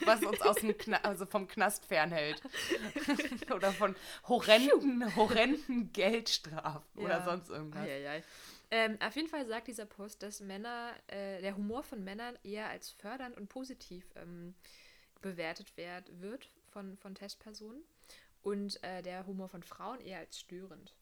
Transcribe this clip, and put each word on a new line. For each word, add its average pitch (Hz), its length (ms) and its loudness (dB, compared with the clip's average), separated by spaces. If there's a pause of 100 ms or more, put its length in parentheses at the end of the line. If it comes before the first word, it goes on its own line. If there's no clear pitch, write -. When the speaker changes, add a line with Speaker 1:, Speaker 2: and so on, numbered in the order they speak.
Speaker 1:
was 214 200 8
uns 208 180 0
aus 208 160 8
dem 214 180 2
Kna-, - 280 0
also 190 240 -2
vom 196 200 0
Knast 202 380 2
fernhält. 156 560 2 (540)
<laughs> 285 580 0
Oder 196 180 2
von 190 240 2 (320)
horrenden, 247 880 8
horrenden 233 760 4
Geldstrafen 170 880 0 (140)
oder 170 240 0
Speaker 2:
Ja. - 60 -4
Speaker 1:
sonst 175 240 -2
irgendwas. 151 340 -8
Speaker 2:
Ei, 151 80 -4 (160)
ei, - 20 -6
ei. 156 140 -6 (480)
Ähm, 220 280 4
auf 214 160 -2
jeden 320 120 -2
Fall 285 180 -4
sagt 220 220 -6
dieser 220 180 -8
Post, 202 380 -14
dass 202 160 -10
Männer, 233 540 -8 (140)
äh, 196 340 -8
der 196 140 -4
Humor 214 280 -4
von 220 200 -10
Männern 226 400 -8
eher 208 260 -8
als - 200 -10
fördernd 240 480 -12
und 202 100 -12
positiv, 254 580 -12 (100)
ähm, 175 400 -14 (680)
bewertet 170 560 -8
werd-, 175 320 -12 (100)
wird 214 300 -12 (220)
von, 196 260 -14
von 196 160 -16
Testpersonen 214 720 -16 (580)
und, 202 420 -4
äh, 180 200 -8
der 180 240 -8
Humor 190 220 -8
von 175 120 -14
Frauen 220 400 -12
eher 185 180 -12
als - 200 -14
störend. 190 640 -16